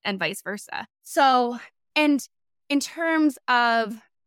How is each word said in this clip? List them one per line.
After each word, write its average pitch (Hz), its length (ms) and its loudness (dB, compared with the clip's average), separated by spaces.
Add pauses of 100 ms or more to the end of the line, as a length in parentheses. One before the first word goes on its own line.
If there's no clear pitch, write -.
and 196 160 -4
vice 175 220 -4
versa. - 460 -10 (160)
So, 247 560 2 (360)
and 294 320 2 (420)
in 285 100 0
terms 320 580 0 (100)
of 233 540 0 (260)